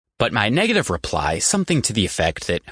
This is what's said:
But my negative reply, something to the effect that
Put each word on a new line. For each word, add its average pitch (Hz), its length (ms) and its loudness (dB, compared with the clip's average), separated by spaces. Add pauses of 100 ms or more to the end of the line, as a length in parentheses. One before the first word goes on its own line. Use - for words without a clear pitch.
(180)
But 113 140 0
my 107 160 2
negative 202 400 2
reply, 80 520 -2
something 180 420 0
to - 100 -2
the 104 140 2
effect - 400 -2
that 85 260 -2